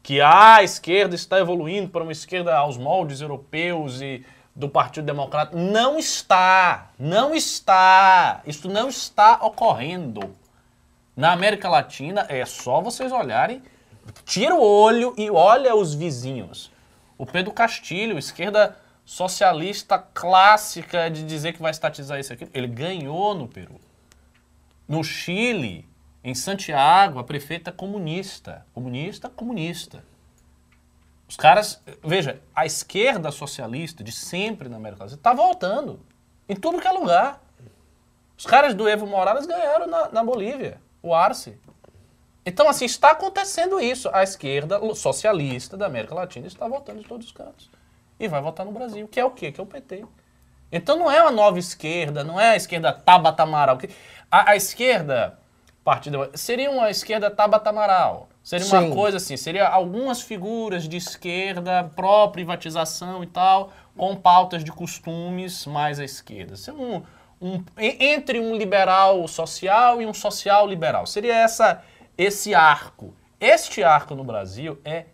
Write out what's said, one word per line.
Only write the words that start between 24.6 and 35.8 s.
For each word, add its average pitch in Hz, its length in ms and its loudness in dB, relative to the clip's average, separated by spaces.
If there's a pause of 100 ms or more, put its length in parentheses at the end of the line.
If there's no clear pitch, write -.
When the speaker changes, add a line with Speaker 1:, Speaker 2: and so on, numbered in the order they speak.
Speaker 1:
No 151 160 -4
Chile, 170 840 -6 (340)
em 123 120 -10
Santiago, 170 840 2
a 120 60 -10
prefeita 165 480 -12
comunista, 185 1000 -12
comunista, 127 560 -12
comunista. 170 760 -12 (1200)
Os - 80 -18
caras, - 460 2 (220)
veja, 156 360 -4 (160)
a 156 100 -2
esquerda 185 640 -4
socialista 131 720 -12
de 117 80 -14
sempre 185 580 -10
na 117 60 -14
América 104 280 -16
Latina 123 180 -18
tá 240 120 4
voltando 269 640 -2 (480)